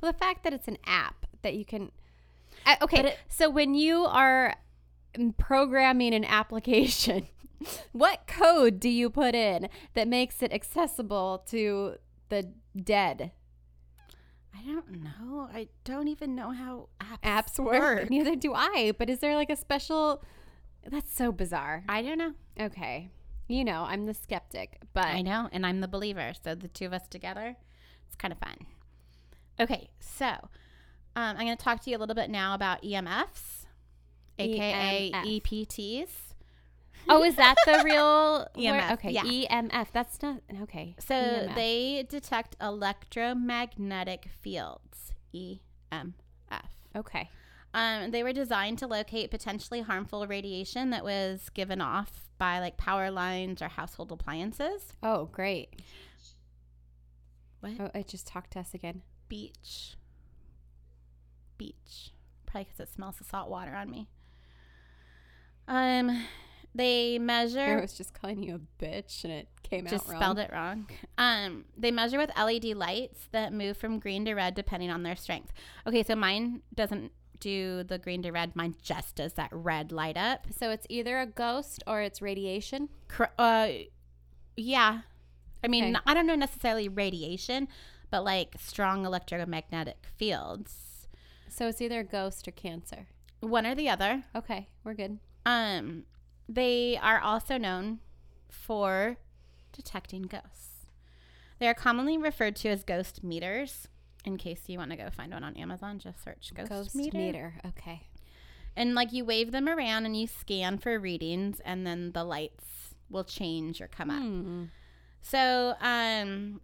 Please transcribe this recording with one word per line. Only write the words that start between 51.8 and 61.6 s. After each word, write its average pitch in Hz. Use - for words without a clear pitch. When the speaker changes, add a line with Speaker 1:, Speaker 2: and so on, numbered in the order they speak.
Speaker 2:
off 160
by, 180
like, 180
power 190
lines 185
or 151
household -
appliances. 214
Speaker 1:
Oh, 208
great. 185
Speaker 2:
What? 208
Speaker 1:
Oh, 202
it 196
just -
talked -
to 185
us 180
again. 175
Speaker 2:
Beach. -
Beach. -